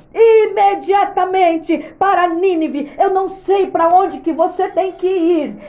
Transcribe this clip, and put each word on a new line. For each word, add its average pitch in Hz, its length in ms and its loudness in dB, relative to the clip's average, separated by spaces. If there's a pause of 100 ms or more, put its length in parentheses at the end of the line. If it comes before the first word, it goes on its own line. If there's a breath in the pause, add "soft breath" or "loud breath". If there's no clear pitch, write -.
(140)
imediatamente 381 1900 2
para 370 280 2
Nínive. 330 720 -2
Eu 392 120 2
não 381 180 -2
sei 381 400 -2
para 339 220 0
onde 349 320 0
que 330 100 -4
você 349 380 -2
tem 370 240 -4
que 359 120 -6
ir. 330 520 -2 (120)